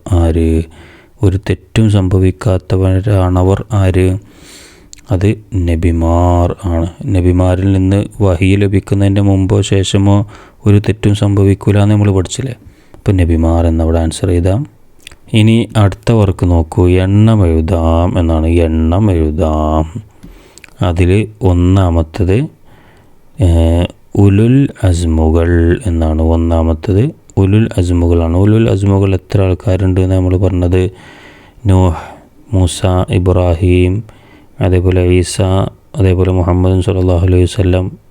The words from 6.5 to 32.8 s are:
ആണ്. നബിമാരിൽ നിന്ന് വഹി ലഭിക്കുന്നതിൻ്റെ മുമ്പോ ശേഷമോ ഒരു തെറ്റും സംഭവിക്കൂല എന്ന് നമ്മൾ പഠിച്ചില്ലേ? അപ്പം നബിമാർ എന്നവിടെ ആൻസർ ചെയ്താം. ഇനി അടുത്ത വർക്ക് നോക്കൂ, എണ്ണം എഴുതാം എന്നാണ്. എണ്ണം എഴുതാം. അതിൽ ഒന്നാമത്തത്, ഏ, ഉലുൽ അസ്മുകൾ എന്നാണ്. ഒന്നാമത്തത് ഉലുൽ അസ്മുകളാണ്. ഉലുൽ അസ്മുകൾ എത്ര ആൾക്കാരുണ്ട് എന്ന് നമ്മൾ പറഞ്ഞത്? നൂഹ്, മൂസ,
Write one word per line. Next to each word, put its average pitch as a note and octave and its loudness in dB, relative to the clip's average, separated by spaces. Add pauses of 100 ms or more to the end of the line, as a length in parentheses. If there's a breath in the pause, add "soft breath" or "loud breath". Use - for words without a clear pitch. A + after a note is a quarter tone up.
ആണ്. E2+ -2 (200)
നബിമാരിൽ F#2 0
നിന്ന് F#2+ -2
വഹി F#2+ 2
ലഭിക്കുന്നതിൻ്റെ G2 0
മുമ്പോ G2 0
ശേഷമോ G2+ 0 (400 loud breath)
ഒരു G#2 4
തെറ്റും G#2 -2
സംഭവിക്കൂല G2+ 0
എന്ന് G#2 2
നമ്മൾ G#2 2
പഠിച്ചില്ലേ? F#2+ -4 (400 loud breath)
അപ്പം G2 -2
നബിമാർ E2 2
എന്നവിടെ E2 0
ആൻസർ E2 -4
ചെയ്താം. F#2 -2 (500)
ഇനി A2+ 2
അടുത്ത G2+ 0
വർക്ക് G2 0
നോക്കൂ, F2 0
എണ്ണം G2+ 2
എഴുതാം E2 0
എന്നാണ്. D#2+ 0
എണ്ണം E2+ 0
എഴുതാം. D#2 -2 (800 loud breath)
അതിൽ F#2 0 (140)
ഒന്നാമത്തത്, F2+ 0 (960 soft breath)
ഏ, F2+ 2 (680)
ഉലുൽ A2 2 (160)
അസ്മുകൾ E2+ 0
എന്നാണ്. D#2+ -2
ഒന്നാമത്തത് E2 0 (260)
ഉലുൽ G#2 2 (100)
അസ്മുകളാണ്. E2+ 0
ഉലുൽ G#2+ 2
അസ്മുകൾ G2 0
എത്ര - -2
ആൾക്കാരുണ്ട് F#2 0
എന്ന് F#2 0
നമ്മൾ F#2 0
പറഞ്ഞത്? F2+ 0 (760 loud breath)
നൂഹ്, F#2 2 (560 loud breath)
മൂസ, F#2 -2 (280)